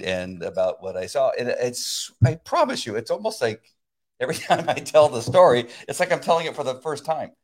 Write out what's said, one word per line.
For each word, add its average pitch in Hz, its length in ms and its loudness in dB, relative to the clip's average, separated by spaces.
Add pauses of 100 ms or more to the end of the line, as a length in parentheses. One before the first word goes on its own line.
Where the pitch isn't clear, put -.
and 90 380 -6
about 92 400 -2
what 92 160 -8
I 92 80 -4
saw. 135 320 0
And 123 100 -2
it's, - 640 -4 (140)
I 156 80 4
promise - 500 -2
you, 107 120 -8
it's 113 140 -6
almost 214 300 -6
like 113 220 -2 (580)
every 131 140 -2
<laughs> - 0 -
time 170 340 0
I 135 60 0
tell 151 340 4
the 120 140 -4
story, 123 440 6 (220)
it's - 100 -6
like 175 140 0
I'm 151 80 0
telling 170 260 2
it 139 80 -6
for 151 80 -6
the 127 200 -2
first 151 240 -6
time. 156 240 -4 (140)